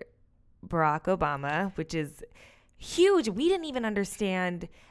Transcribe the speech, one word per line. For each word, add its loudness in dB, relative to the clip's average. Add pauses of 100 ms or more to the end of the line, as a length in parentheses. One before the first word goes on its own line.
(640)
Barack 2
Obama, 0
which -6
is -6 (600)
huge. 4
We 0
didn't 0
even -4
understand -2 (240)